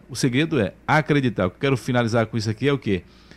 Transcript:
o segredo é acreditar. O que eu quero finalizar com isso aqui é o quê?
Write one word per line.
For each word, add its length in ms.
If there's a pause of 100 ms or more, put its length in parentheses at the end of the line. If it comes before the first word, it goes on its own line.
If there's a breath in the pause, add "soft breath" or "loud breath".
o 60
segredo 460
é 120 (140)
acreditar. 600
O 40
que 60
eu 40
quero 160
finalizar 500
com 100
isso 120
aqui 200
é 40
o 60
quê? 240 (340 soft breath)